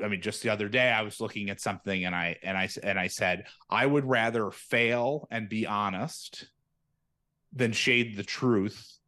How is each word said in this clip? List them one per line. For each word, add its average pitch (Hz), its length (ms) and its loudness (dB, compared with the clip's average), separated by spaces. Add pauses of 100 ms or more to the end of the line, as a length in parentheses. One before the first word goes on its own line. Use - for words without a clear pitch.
I 104 40 0
mean, 98 140 -2
just 104 220 -4
the 117 60 0
other 104 200 0
day 127 220 4
I 113 100 4
was 107 180 -6
looking 107 300 -4
at 98 100 -6
something 95 460 -2
and 90 80 -2
I, 87 300 -2
and 95 140 -2
I 95 80 0
s-, - 120 -6
and 95 220 -2
I 92 80 0
said, 90 380 0 (240)
"I 110 160 2
would 143 200 4
rather 113 460 2
fail 120 800 0
and 110 180 -4
be 110 160 -2
honest 104 840 -4 (1040)
than 123 180 2
shade 117 440 2
the 101 80 -4
truth - 840 0